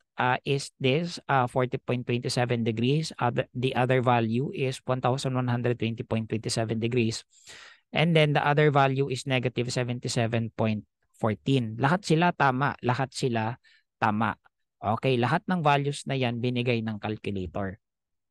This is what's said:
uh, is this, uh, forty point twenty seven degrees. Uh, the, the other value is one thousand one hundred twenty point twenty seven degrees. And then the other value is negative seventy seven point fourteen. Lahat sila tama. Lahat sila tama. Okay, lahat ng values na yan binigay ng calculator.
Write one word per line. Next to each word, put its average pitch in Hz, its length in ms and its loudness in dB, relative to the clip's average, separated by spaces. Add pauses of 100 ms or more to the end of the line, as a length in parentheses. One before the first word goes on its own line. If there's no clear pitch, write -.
(220)
uh, 127 240 2
is 139 320 -2
this, 156 480 0
uh, 131 240 2
forty 127 320 -2
point 123 240 -4
twenty 123 240 -2
seven 123 320 0
degrees. 120 560 0
Uh, 123 160 0
the, 131 240 -4
the 127 160 -2
other 127 320 2
value 120 480 2
is 131 320 -4
one 127 160 -2
thousand 131 320 0
one 127 160 0
hundred 120 320 0
twenty 113 240 -4
point 113 240 -4
twenty - 240 -4
seven 113 240 -2
degrees. 113 480 -2 (640)
And 160 240 2
then 151 240 4
the - 60 2
other 151 260 4
value 135 400 4
is 127 160 -6
negative 127 480 -2
seventy 123 400 -4
seven 117 400 0
point 110 320 0 (320)
fourteen. 113 640 0
Lahat 147 240 0
sila 170 300 2
tama. 135 500 0
Lahat 123 300 0
sila 117 420 -2 (400)
tama. 110 400 0 (400)
Okay, 117 400 0
lahat 120 320 2
ng 180 160 -2
values 143 400 0
na 139 80 -4
yan 123 240 -2
binigay 120 480 0
ng 107 160 -6
calculator. 101 800 -6 (500)